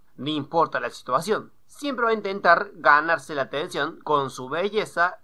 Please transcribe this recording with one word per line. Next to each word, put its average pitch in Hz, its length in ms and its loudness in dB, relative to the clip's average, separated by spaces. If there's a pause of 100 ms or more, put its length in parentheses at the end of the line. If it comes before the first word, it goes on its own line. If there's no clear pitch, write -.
(160)
No 139 160 -6
importa 151 480 0
la 120 100 -4
situación, 160 640 -2 (140)
siempre 247 380 -4
va 226 40 2
a 220 60 2
intentar 196 580 0
ganarse 156 600 2
la 135 80 0
atención 156 600 -4
con 143 280 2
su 127 180 -10
belleza 180 760 -2